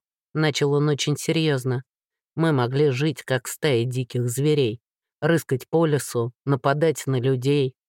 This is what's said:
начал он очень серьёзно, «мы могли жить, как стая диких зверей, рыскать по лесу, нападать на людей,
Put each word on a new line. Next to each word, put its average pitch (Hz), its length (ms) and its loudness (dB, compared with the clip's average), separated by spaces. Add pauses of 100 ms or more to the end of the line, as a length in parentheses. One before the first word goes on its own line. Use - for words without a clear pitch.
(340)
начал 147 400 0
он 147 140 2
очень 147 280 0
серьёзно, 135 640 -2 (520)
«мы 160 180 2
могли 135 380 2
жить, 135 320 -2
как - 260 -4
стая 127 360 0
диких 123 440 -4
зверей, 135 520 0 (420)
рыскать 147 460 0
по 165 180 2
лесу, 123 460 -2 (120)
нападать 143 640 0
на 131 120 0
людей, 131 560 0 (140)